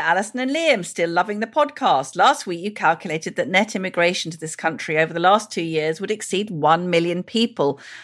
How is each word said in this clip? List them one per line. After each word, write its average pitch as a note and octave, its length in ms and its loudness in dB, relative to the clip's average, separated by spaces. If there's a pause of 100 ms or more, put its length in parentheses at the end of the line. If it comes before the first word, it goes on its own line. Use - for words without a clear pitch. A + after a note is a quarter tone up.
Alison G3+ 380 0
and C4 100 -2
Liam, C#4+ 340 2
still E3+ 240 -2
loving F#3 300 0
the A3 80 -4
podcast. A#3+ 680 0
Last A#3+ 300 2
week F3 180 -6
you G#3 80 -4
calculated E3 640 -2
that C#3+ 140 -2
net G3+ 260 2
immigration F3+ 540 0
to E3 80 -10
this D#3+ 180 -10
country D#3+ 440 -2
over D#3+ 120 2
the E3+ 80 -4
last G3+ 320 4
two F3+ 120 -4
years D#3+ 360 -2
would G3 120 -6
exceed G#3 400 -4
one E3 360 2
million E3+ 360 2
people. F3+ 560 0 (240)